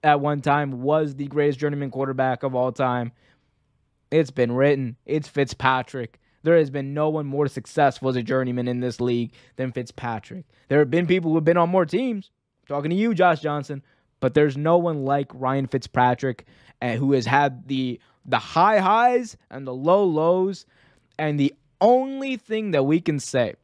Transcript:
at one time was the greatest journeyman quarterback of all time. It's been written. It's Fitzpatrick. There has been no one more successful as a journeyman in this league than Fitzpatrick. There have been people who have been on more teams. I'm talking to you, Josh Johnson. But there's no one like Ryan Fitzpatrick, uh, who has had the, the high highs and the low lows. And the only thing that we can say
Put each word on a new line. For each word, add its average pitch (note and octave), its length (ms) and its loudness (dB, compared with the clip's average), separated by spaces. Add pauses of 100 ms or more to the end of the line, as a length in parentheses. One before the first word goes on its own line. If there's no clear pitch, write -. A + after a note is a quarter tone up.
at D3 180 4
one D3 200 -2
time C#3+ 400 0
was D3 320 0
the C#3+ 140 -8
greatest C#3+ 320 0
journeyman C#3+ 320 -4
quarterback C3 520 -2
of C3 120 -4
all B2+ 160 0
time. B2 400 -2 (960)
It's D3+ 220 2
been A#2+ 220 0
written. C3+ 420 0 (100)
It's D3+ 220 -4
Fitzpatrick. C3 920 -4 (260)
There E3 140 4
has D3+ 120 2
been C#3 240 -8
no D3+ 160 0
one D#3 160 -4
more C#3 240 -2
successful C3+ 580 -2
as B2+ 80 0
a B2 80 -2
journeyman B2 460 -2
in B2 100 -4
this B2 220 -6
league A#2+ 320 -2 (240)
than C3 160 -6
Fitzpatrick. A#2+ 720 -10 (240)
There D3 100 4
have C#3+ 100 2
been E3 180 0
people F3 240 0
who D#3+ 40 2
have D#3 80 0
been E3+ 140 4
on E3+ 120 4
more F3+ 160 2
teams. G#3+ 460 -4 (300)
I'm C#3 140 -10
talking C#3+ 140 -4
to F3 60 -2
you, A3 180 0
Josh E3+ 280 2
Johnson. D3 420 -6 (380)
But C3 120 0
there's D3+ 220 4
no D#3+ 220 2
one E3 260 0
like C#3+ 300 -2
Ryan C3 340 -2
Fitzpatrick, B2 800 0 (340)
uh, A#2+ 120 -2
who C3+ 180 0
has B2+ 140 2
had C3 420 0
the, C3 320 -6 (260)
the A#2 140 0
high G3 400 4
highs A#3 560 2 (160)
and C3+ 160 -12
the B2+ 60 -8
low E3+ 320 2
lows. F3+ 600 0 (540)
And D3+ 180 -2
the C#3+ 160 0 (280)
only C4 560 2
thing G#3+ 340 -6
that C#3 120 2
we D#3 180 2
can D3+ 180 -2
say A#2+ 440 -2